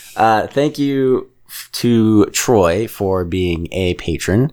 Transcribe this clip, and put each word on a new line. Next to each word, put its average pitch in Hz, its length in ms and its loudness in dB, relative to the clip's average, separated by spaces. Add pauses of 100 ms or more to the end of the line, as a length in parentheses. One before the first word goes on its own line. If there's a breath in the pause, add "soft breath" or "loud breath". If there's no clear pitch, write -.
(160 loud breath)
uh, 110 320 2
thank 143 320 -2
you 135 500 0 (180)
f-, - 260 -18
to 110 540 4
Troy 101 600 2
for 95 380 -4
being 87 460 -2
a 90 240 -2
patron. 92 560 -2